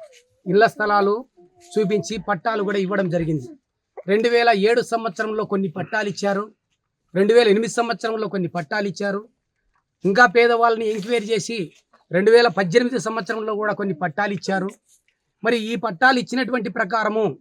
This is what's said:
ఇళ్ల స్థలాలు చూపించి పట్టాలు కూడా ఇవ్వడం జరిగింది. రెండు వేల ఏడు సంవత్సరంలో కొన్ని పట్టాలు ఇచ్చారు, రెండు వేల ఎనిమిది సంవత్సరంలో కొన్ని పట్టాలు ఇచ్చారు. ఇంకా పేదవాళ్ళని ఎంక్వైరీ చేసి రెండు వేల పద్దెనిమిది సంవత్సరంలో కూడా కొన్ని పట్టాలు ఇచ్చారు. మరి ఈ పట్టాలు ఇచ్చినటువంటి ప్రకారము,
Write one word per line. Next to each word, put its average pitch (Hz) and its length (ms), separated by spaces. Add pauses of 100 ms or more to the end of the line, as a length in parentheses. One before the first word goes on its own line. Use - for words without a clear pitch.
(460)
ఇళ్ల 202 200
స్థలాలు 208 580 (540)
చూపించి 208 400 (100)
పట్టాలు 208 340
కూడా 202 160
ఇవ్వడం 190 320
జరిగింది. 160 380 (600)
రెండు 220 200
వేల 233 220
ఏడు 220 300
సంవత్సరంలో 220 640
కొన్ని 196 240
పట్టాలు 202 400
ఇచ్చారు, 202 440 (600)
రెండు 208 200
వేల 240 140
ఎనిమిది 214 240
సంవత్సరంలో 220 560
కొన్ని 180 200
పట్టాలు 202 400
ఇచ్చారు. 202 400 (760)
ఇంకా 202 220
పేదవాళ్ళని 233 640
ఎంక్వైరీ 214 380
చేసి 220 460 (400)
రెండు 202 180
వేల 233 180
పద్దెనిమిది 208 500
సంవత్సరంలో 220 560
కూడా 208 180
కొన్ని 202 220
పట్టాలు 202 380
ఇచ్చారు. 190 380 (720)
మరి 233 120
ఈ 226 200
పట్టాలు 247 420
ఇచ్చినటువంటి 240 520
ప్రకారము, 214 720